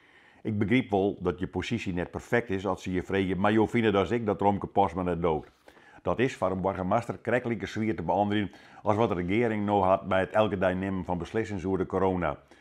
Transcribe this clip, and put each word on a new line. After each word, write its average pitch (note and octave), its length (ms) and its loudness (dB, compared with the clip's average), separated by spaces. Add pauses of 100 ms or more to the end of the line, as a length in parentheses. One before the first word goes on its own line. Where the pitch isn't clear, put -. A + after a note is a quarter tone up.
(420)
Ik G#2+ 160 -2
begreep A2 320 2
wel G2 300 2
dat F2 180 -2
je F2+ 80 -4
positie G2 460 -4
net F2 180 -4
perfect A#2 400 -2
is F#2+ 160 -4
als F#2 160 -2
ze F#2+ 100 -6
je F2+ 100 0
vrije, F#2+ 340 0
maar G#2 160 2
je A2 160 4
vindt A2 280 2
als F#2 140 2
ik A#2 160 -2
dat G2+ 140 0
Romke G2 260 2
Pasma F#2 360 0
net E2+ 200 -2
dood. D#2+ 260 0 (540)
Dat F2+ 160 -2
is B2+ 180 0
voor F#2 140 0
een F#2+ 100 -4
burgemeester F#2+ 580 -2
krekelijke A#2 480 -2
zwier A2 300 -2
te F2 60 -8
beantwoorden G2+ 480 0 (320)
als G2+ 140 2
wat A2+ 120 4
de G2+ 60 0
regering G#2 520 0
nou G2+ 160 4
had F#2 260 2
bij F#2+ 120 2
het F2+ 100 0
elke G#2 280 2
dag F#2 160 2
nemen F#2 300 -4
van F2 140 -2
beslissingen G2 480 -6
over F#2+ 120 0
de F2 80 -2
corona. F#2 520 0 (220)